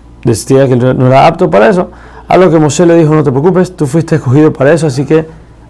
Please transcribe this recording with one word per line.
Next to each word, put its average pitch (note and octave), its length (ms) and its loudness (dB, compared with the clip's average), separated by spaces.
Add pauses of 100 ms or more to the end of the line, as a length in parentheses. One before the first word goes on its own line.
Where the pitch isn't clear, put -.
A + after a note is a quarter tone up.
(240)
decía C3 440 0
que B2+ 80 0
no, B2+ 180 0
no C3 140 0
era C3+ 200 2
apto E3+ 220 -2
para G#3 200 2
eso, F3+ 220 -2 (360)
a - 100 0
lo F3+ 120 4
que D#3+ 80 0
Moshe D#3 280 0
le E3+ 100 2
dijo: D#3 180 2
"No D3+ 100 0
te C#3+ 80 -2
preocupes, F3 440 -2
tú D#3 100 -4
fuiste D#3+ 300 -2
escogido D3 380 0
para C3+ 180 0
eso, E3 160 0
así C3+ 180 -4
que D#3+ 200 0 (440)